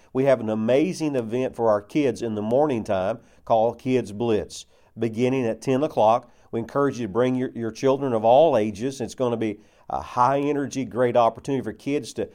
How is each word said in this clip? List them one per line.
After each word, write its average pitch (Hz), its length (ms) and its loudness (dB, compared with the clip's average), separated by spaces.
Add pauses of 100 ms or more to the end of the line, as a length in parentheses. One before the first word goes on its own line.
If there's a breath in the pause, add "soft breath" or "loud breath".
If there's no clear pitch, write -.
(120)
we 131 120 0
have 131 140 4
an 110 100 -4
amazing 139 640 0
event 123 400 -4
for 113 160 2
our 104 100 2
kids 135 400 -2
in 113 140 -4
the 104 60 -4
morning 120 420 0
time 101 340 -2 (280 soft breath)
called 117 340 2
Kids 120 320 -2
Blitz, 104 560 -2 (320 soft breath)
beginning 120 480 0
at 110 120 -4
ten 131 220 0
o'clock. 123 500 2 (200 soft breath)
We 113 80 -4
encourage 135 400 -2
you 113 80 -4
to 92 60 -10
bring 127 200 2
your, 127 220 -2
your 113 160 -6
children 135 420 0
of 107 100 0
all 135 340 6
ages. 110 440 -4
It's 214 140 -8
gonna 120 220 -2
be 110 220 -4 (300 soft breath)
a 67 120 -6
high 127 380 0
energy, 139 460 -2
great 120 320 0
opportunity 120 460 2
for 104 100 -8
kids 139 400 -6
to 104 220 -6